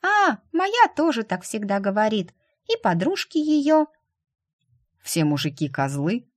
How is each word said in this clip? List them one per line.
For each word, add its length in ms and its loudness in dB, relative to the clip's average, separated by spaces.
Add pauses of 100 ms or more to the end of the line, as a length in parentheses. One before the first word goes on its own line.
«А, 360 2 (160)
моя 420 2
тоже 280 0
так 200 -6
всегда 360 -4
говорит. 540 -2 (340)
И 140 -2
подружки 560 -2
её». 500 2 (1120)
«Все 240 -2
мужики 420 -2
козлы?» 580 -4 (120)